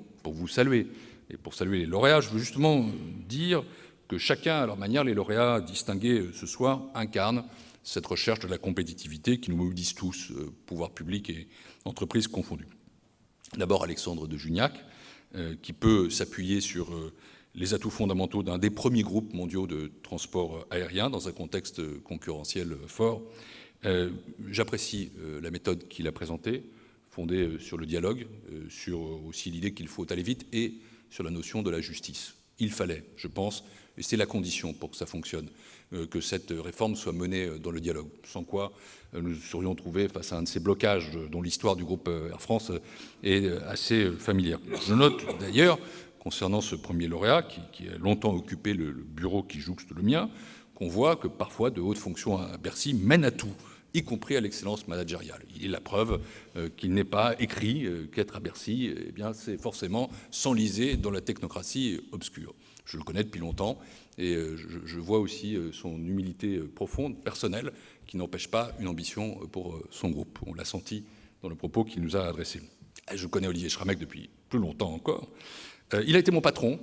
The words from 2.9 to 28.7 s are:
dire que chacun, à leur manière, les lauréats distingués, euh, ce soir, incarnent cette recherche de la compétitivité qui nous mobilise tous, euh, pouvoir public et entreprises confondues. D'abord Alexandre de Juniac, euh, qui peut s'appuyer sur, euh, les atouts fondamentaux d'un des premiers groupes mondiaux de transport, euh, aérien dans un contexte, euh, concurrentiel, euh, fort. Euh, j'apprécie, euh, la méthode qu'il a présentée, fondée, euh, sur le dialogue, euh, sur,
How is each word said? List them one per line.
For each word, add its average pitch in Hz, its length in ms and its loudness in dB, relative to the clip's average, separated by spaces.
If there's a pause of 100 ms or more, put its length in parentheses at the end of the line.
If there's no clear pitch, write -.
dire 160 340 2 (460)
que 90 80 0
chacun, 156 420 2
à 131 60 4
leur 104 120 -2
manière, 117 280 2
les 117 80 4
lauréats 110 480 4
distingués, 98 580 2
euh, 90 140 0
ce - 120 -10
soir, 135 380 2 (120)
incarnent 113 500 2 (380)
cette - 220 -4
recherche 110 340 2
de 92 80 -6
la 90 120 -2
compétitivité 85 800 0
qui 107 100 -4
nous 87 80 2
mobilise 87 380 0
tous, - 340 -6
euh, 71 240 -8 (140)
pouvoir 85 240 -4
public 92 400 -6
et 82 160 -10 (360)
entreprises - 440 0
confondues. 80 400 -4 (920)
D'abord 92 260 4
Alexandre 82 440 -4
de 78 100 -4
Juniac, 85 360 2 (600)
euh, 82 260 -6
qui - 140 -12
peut 98 380 6
s'appuyer 98 500 -2
sur, 85 320 -4
euh, 80 180 -8 (440)
les 92 180 0
atouts 107 160 0
fondamentaux 95 540 0
d'un 90 160 -2
des 107 100 4
premiers 117 320 4
groupes 101 320 0
mondiaux 90 320 -2
de 76 260 -4 (120)
transport, 82 540 -4
euh, - 180 -8
aérien 90 340 0
dans 92 180 -4
un 87 40 -4
contexte, 87 480 -6
euh, 76 240 -6
concurrentiel, 80 720 -6
euh, 71 140 -10
fort. 113 360 2 (600)
Euh, 90 260 2 (360)
j'apprécie, 104 680 -2
euh, 78 240 -8
la 82 80 -6
méthode 87 380 -2
qu'il 80 200 -6
a 76 40 0
présentée, 82 580 -6 (400)
fondée, 87 380 0
euh, 80 100 -4
sur 82 200 -8
le 80 100 -6
dialogue, 101 400 0 (240)
euh, 78 180 -12
sur, 87 300 -6